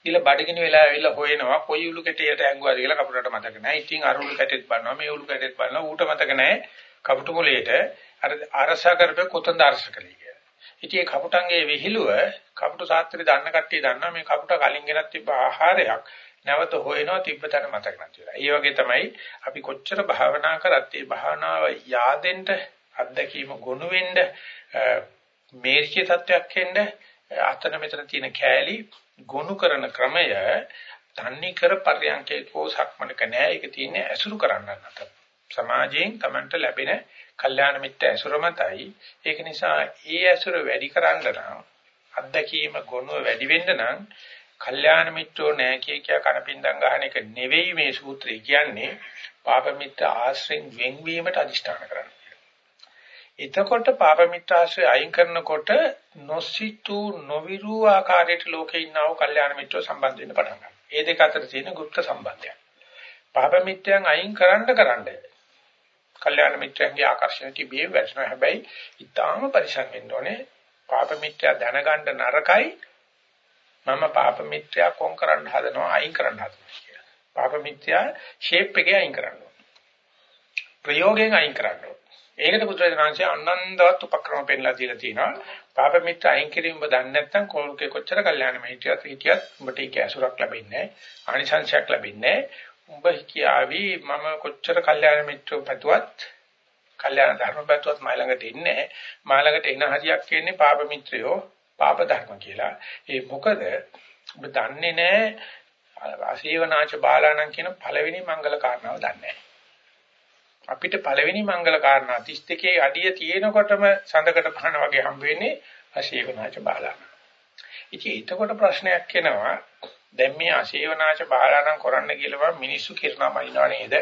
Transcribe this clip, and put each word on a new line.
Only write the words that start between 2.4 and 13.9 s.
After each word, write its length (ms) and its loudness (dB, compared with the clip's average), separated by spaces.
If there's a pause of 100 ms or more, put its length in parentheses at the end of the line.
ඇංගුවාද 360 2
කියලා 200 0
කපුටට 320 -2
මතක 260 -8
නැහැ. 220 -2
ඉතින් 240 -6
අර 140 4
උළු 200 -6
කැටෙත් 280 0
බලනවා 300 -2
මේ 160 -8
උළු 160 -8
කැටෙත් 280 -6
බලනවා 280 -2
ඌට 220 -4
මතක 280 0
නැහැ. 240 4 (420)
කපුටු 340 -2
මොලේට 380 2 (520)
අර 100 0 (240)
අරසා 400 4
කරපේ 300 4
කොතනද 360 2
අරස 240 6
කළේ 280 -18
කියලා. 260 -20 (380)
ඉතින් 200 -4
ඒ 80 0
කපුටන්ගේ 580 0
විහිළුව 460 0 (420)
කපුටු 340 -4
සාත්‍රි 380 -2
දන්න 260 4
කට්ටිය 320 -2
දන්නවා 280 0